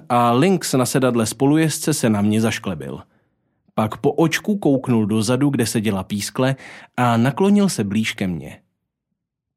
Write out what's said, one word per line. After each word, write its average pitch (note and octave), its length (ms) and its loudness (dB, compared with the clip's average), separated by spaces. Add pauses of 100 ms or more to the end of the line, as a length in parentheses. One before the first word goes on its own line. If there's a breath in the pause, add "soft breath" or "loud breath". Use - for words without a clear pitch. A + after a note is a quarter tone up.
a A#2+ 240 2
Lynx E3+ 400 0
na B2+ 140 2
sedadle A#2+ 400 0
spolujezdce D3+ 680 0
se A#2+ 160 0
na G#2 100 2
mě G#2+ 200 2
zašklebil. E2 600 -6 (760)
Pak G#2+ 220 -2
po C#3 160 0
očku E3 440 0
kouknul C3 500 2
dozadu, A#2 440 0
kde A#2+ 160 0
seděla G#2 360 -2
Pískle, B2+ 540 -2 (400 loud breath)
a A#2+ 200 2
naklonil F#3+ 520 4
se - 160 -2
blíž G#2 280 -2
ke G2+ 140 -4
mně. D2+ 340 -8 (960)